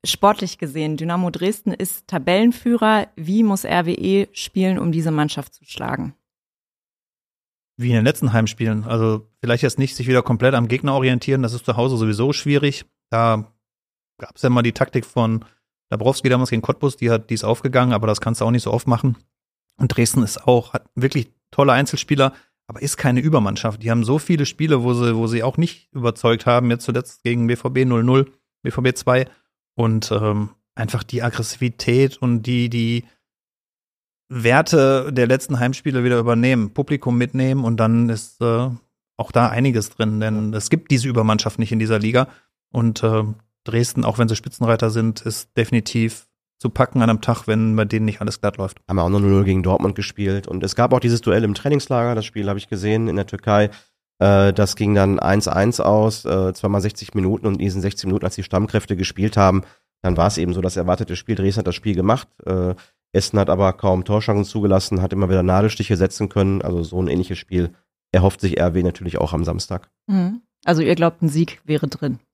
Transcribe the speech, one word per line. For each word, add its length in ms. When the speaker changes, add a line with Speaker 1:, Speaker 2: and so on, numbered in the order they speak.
Speaker 1:
sportlich 520
gesehen, 400
Dynamo 320
Dresden 420
ist 360
Tabellenführer. 1080
Wie 280
muss 200
R 220
W 80
E 400
spielen, 440
um 140
diese 200
Mannschaft 440
zu 100
schlagen? 480
Speaker 2:
Wie 120
in 60
den 100
letzten 280
Heimspielen. 500
Also 440
vielleicht 240
jetzt 160
nicht 160
sich 120
wieder 140
komplett 320
am 140
Gegner 260
orientieren, 500
das 100
ist 120
zu 120
Hause 200
sowieso 360
schwierig. 520
Da 360
gab's 220
ja 80
mal 140
die 100
Taktik 320
von 400
Dabrowski 380
damals 220
gegen 120
Cottbus, 360
die 120
hat, 200
die 60
ist 100
aufgegangen, 480
aber 140
das 120
kannst 220
du 40
auch 60
nicht 120
so 100
oft 140
machen. 280
Und 180
Dresden 280
ist 220
auch, 280
hat 100
wirklich 360
tolle 200
Einzelspieler, 640
aber 140
ist 160
keine 240
Übermannschaft. 600
Die 100
haben 120
so 160
viele 260
Spiele, 380
wo 100
sie, 220
wo 120
sie 160
auch 120
nicht 380
überzeugt 520
haben, 240
jetzt 140
zuletzt 400
gegen 240
B 80
V 140
B 160
null 180
null, 260
B 80
V 100
B 120
zwei. 340
Und, 360
ähm, 380
einfach 300
die 180
Aggressivität 960
und 240
die, 280
die 360
Werte 840
der 140
letzten 320
Heimspiele 440
wieder 160
übernehmen, 540
Publikum 440
mitnehmen 460
und 140
dann 320
ist, 320
äh, 280
auch 160
da 160
einiges 440
drin, 280
denn 340
es 160
gibt 220
diese 160
Übermannschaft 520
nicht 120
in 80
dieser 200
Liga 280
und, 300
äh, 200
Dresden, 420
auch 120
wenn 120
sie 80
Spitzenreiter 520
sind, 300
ist 380
definitiv 720
zu 120
packen 320
an 80
einem 100
Tag, 280
wenn 280
bei 80
denen 220
nicht 160
alles 180
glatt 160
läuft. 320
Speaker 3:
Haben 80
wir 80
auch 60
noch 100
null 100
null 140
gegen 180
Dortmund 340
gespielt 520
und 160
es 120
gab 180
auch 80
dieses 180
Duell 240
im 100
Trainingslager, 640
das 100
Spiel 220
habe 120
ich 100
gesehen 400
in 80
der 100
Türkei, 420
äh, 340
das 240
ging 180
dann 240
eins 300
eins 320
aus, 420
äh, 300
zweimal 260
sechzig 340
Minuten 320
und 100
in 40
diesen 220
sechzig 240
Minuten, 180
als 120
die 80
Stammkräfte 520
gespielt 400
haben, 280
dann 140
war's 220
eben 160
so 80
das 160
erwartete 400
Spiel. 180
Dresden 240
hat 80
das 80
Spiel 200
gemacht, 340
äh, 280
Essen 260
hat 120
aber 240
kaum 320
Torchancen 400
zugelassen, 560
hat 100
immer 160
wieder 160
Nadelstiche 540
setzen 320
können, 320
also 220
so 180
ein 80
ähnliches 280
Spiel 340
erhofft 260
sich 180
R 160
W 80
natürlich 360
auch 160
am 100
Samstag. 460
Speaker 1:
Mhm. 340
Also 180
ihr 140
glaubt, 260
ein 60
Sieg 380
wäre 240
drin? 300